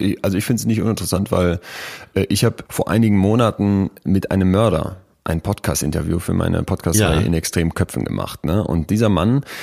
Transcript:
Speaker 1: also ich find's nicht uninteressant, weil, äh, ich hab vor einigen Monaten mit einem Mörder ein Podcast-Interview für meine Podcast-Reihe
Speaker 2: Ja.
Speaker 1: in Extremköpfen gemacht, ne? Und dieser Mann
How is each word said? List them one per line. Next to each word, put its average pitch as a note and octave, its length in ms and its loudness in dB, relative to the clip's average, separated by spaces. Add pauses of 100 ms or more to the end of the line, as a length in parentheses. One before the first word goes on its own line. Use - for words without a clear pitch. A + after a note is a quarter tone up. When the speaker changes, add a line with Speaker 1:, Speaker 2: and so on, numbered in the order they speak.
(220)
Speaker 1:
also F#2+ 160 0
ich G#2+ 80 -2
find's A#2 220 -2
nicht G#2+ 140 0
uninteressant, F#2+ 500 -2
weil, F2+ 280 2 (540)
äh, G2 160 0
ich G#2 160 2
hab - 260 -2
vor - 180 -4
einigen G#2+ 280 4
Monaten G2+ 720 2 (140)
mit F#2 260 0
einem F#2 220 2
Mörder F#2 460 2 (260)
ein E2 180 -2
Podcast-Interview E2 800 -2
für F2 160 -4
meine F2 260 0
Podcast-Reihe E2+ 600 2
Speaker 2:
Ja. - 40 0
Speaker 1:
in E2+ 80 2
Extremköpfen E2 720 -2
gemacht, G1+ 400 -6
ne? F#2 180 2
Und D#2+ 280 -2
dieser G#2+ 180 2
Mann G#2 320 2 (220)